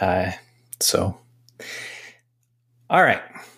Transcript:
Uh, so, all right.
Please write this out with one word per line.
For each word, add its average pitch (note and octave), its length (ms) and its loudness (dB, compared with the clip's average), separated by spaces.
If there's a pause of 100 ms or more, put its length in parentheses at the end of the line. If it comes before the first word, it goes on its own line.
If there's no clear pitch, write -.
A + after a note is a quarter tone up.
Uh, F#2 300 2 (480)
so, - 360 0 (1700)
all F3 140 6
right. A#2+ 180 4 (360)